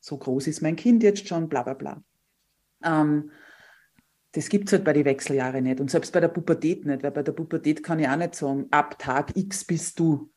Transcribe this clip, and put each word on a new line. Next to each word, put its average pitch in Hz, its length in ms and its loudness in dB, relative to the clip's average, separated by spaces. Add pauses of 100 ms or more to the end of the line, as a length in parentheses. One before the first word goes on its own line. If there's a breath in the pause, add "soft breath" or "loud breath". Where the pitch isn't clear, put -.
so - 160 -12
groß 135 300 -2
ist 151 160 -4
mein 160 140 0
Kind 233 260 6
jetzt 202 260 4
schon, 165 220 -2
bla, 131 140 -2
bla, 131 100 -6
bla. 147 280 -12 (800)
Ähm, 151 460 2 (1040 soft breath)
das 151 140 -4
gibt's 202 240 0
halt 190 120 4
bei 151 100 4
den 147 100 4
Wechseljahren 135 580 0
nicht 131 160 0
und 139 120 -2
selbst 160 200 0
bei 180 100 2
der 165 80 4
Pubertät 165 580 -2
nicht, 139 160 -4
weil 143 80 -2
bei 147 120 -4
der 147 100 -4
Pubertät 156 500 -2
kann 165 160 -2
ich 147 100 2
auch 139 80 0
nicht 170 180 -2
sagen, 139 360 -4
ab - 280 2
Tag 139 380 -2
X 196 300 -4
bist - 340 -2
du 160 360 2